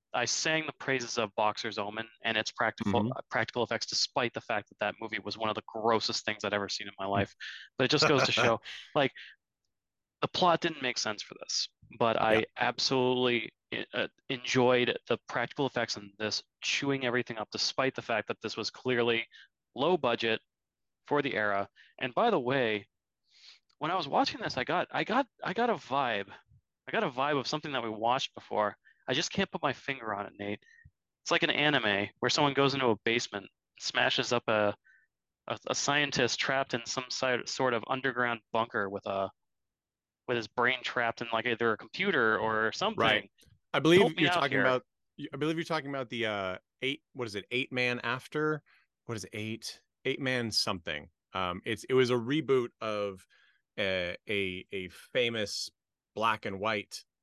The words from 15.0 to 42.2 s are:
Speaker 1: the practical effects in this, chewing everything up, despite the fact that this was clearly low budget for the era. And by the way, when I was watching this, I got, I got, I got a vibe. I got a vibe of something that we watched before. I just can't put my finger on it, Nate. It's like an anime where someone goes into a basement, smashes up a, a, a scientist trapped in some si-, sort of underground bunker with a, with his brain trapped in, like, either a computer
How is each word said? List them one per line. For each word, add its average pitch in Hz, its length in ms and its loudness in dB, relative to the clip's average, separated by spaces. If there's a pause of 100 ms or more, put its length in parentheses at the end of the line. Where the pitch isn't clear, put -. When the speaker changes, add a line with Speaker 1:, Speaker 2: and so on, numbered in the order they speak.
Speaker 1:
the 117 100 0 (100)
practical 131 380 -4
effects - 300 -2
in 101 220 -12
this, 107 240 -4 (180)
chewing 139 440 -2
everything 120 340 -2
up, 107 140 -6
despite - 420 -2
the - 80 -8
fact 107 260 -2
that 110 140 -4
this 110 140 -6
was 110 120 -4
clearly 120 580 0 (480)
low 160 220 2
budget 117 440 0 (680)
for 143 160 2
the 135 120 -2
era. 101 340 0 (320)
And 127 140 -4
by 226 160 2
the 180 100 2
way, 120 460 0 (920)
when 151 120 -2
I 185 60 0
was 147 120 -4
watching 233 340 0
this, 170 140 -4
I 127 80 0
got, 165 260 0
I 143 140 -2
got, 247 220 0 (160)
I 170 100 -4
got 233 180 0
a 202 40 2
vibe. 123 540 -2 (600)
I 131 40 -10
got 214 120 2
a 156 60 0
vibe 139 280 0
of 120 80 -2
something 156 260 -4
that 123 100 -2
we 117 60 -4
watched 113 460 -2
before. 104 420 -2 (320)
I 131 60 2
just 156 180 -2
can't 190 180 -2
put 185 120 -10
my 139 100 0
finger 117 420 -6
on 101 120 -6
it, - 120 -14
Nate. 104 220 -4 (640)
It's - 80 -4
like 165 120 4
an 156 80 4
anime 113 580 2 (120)
where 127 100 2
someone 143 220 4
goes 139 220 4
into 131 140 2
a 110 160 4
basement, 113 420 -2 (320)
smashes 127 540 0
up 120 160 2
a, 104 260 4 (720)
a, 113 100 -4 (100)
a - 60 0
scientist 143 640 2
trapped 135 360 0
in 117 100 -2
some 127 240 -6
si-, 127 380 -2
sort 127 280 0
of 110 140 0
underground 123 520 -2 (120)
bunker 110 380 0
with 101 160 -8
a, 98 240 -2 (1000)
with 123 80 0
his 110 100 -4
brain 123 380 0
trapped 117 380 -2
in, 117 100 -8
like, 113 140 0
either 117 260 2
a 104 40 0
computer 120 640 2